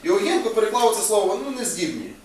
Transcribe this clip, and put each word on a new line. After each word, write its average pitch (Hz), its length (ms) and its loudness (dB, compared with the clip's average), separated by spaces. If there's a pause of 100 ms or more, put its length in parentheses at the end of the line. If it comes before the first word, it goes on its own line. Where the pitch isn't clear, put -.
І 320 60 -4
Огієнко 349 400 2
переклав 220 460 2
це 208 60 -4
слово, 190 440 2
ну, 277 60 -6
не 247 140 -6
здібні. - 460 -6 (140)